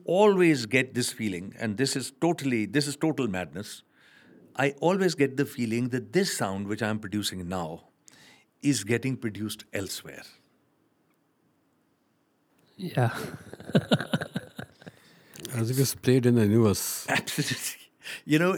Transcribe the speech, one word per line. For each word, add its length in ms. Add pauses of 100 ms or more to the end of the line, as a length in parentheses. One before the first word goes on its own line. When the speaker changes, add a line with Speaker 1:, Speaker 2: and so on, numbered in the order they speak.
Speaker 1:
always 600
get 280
this 180
feeling, 480
and 160
this 180
is 160 (100)
totally, 440
this 240
is 80
total 320
madness. 540 (760)
I 140 (100)
always 340
get 220
the 80
feeling 460
that 240
this 220
sound 300
which 160
I'm 160
producing 480
now 380 (800)
is 220
getting 340
produced 460 (100)
elsewhere. 480 (2500)
Speaker 2:
Yeah. 320 (640)
<laughs> 1800
Speaker 3:
As 160
if 80
it's 160
played 320
in 100
the 100
universe. 640
Speaker 1:
Absolutely. 720 (440)
You 140
know, 200